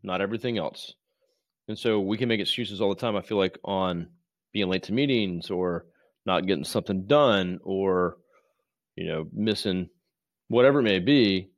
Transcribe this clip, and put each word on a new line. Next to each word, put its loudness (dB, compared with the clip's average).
not -4
everything -2
else. -6
And -8
so 2
we -2
can -2
make 0
excuses -6
all 2
the -4
time, -2
I -2
feel -4
like, 2
on -2
being -2
late -2
to -8
meetings -2
or -4
not 0
getting 0
something -4
done 2
or, 0
you -6
know, -4
missing -2
whatever 6
it 2
may 4
be. 2